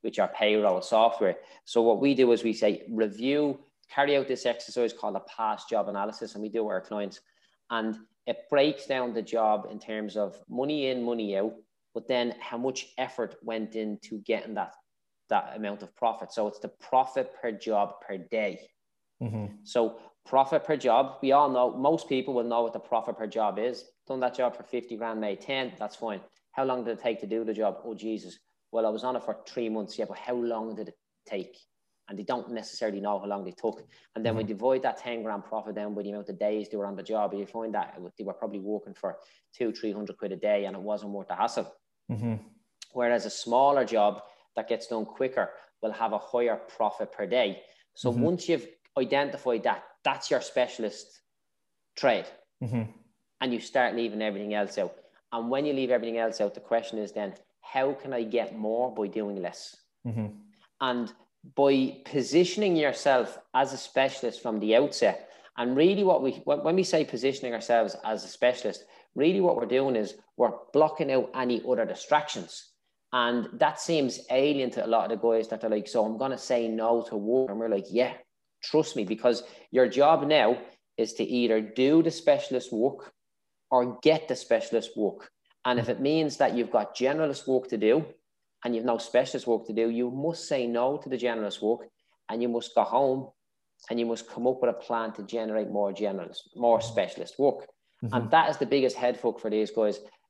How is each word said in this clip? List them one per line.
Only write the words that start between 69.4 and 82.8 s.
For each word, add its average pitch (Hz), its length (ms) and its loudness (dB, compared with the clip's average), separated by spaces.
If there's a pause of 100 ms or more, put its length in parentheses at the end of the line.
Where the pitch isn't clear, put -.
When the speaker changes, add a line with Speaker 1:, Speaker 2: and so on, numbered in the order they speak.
Speaker 1:
what 180 140 4
we're 117 100 -2
doing 131 300 2
is 104 200 -2 (200)
we're 117 180 4 (200)
blocking 147 380 4
out 127 240 2
any 123 340 0
other 113 160 2
distractions. - 840 -2 (420)
And 120 400 2
that 151 260 2
seems 147 400 0 (100)
alien 135 420 4
to 110 140 -2
a - 20 -4
lot 110 240 2
of 107 100 -2
the 117 60 4
guys 113 200 4
that 110 160 -6
are 113 60 0
like, 107 180 0
"So 113 180 2
I'm 113 120 -4
gonna 135 200 -2
say 120 300 0
no 113 360 2
to 117 120 -8
work." 120 340 2
And 101 80 -4
we're 113 120 -2
like, 98 200 0
"Yeah, 123 240 2 (480)
trust 156 360 2
me, 104 80 0
because 110 380 2 (280)
your 127 160 6
job 143 400 6
now 127 300 6 (400)
is 110 160 0
to 110 100 -2
either 113 380 2
do 135 420 4
the 160 80 2
specialist 135 640 0
work - 400 0 (580)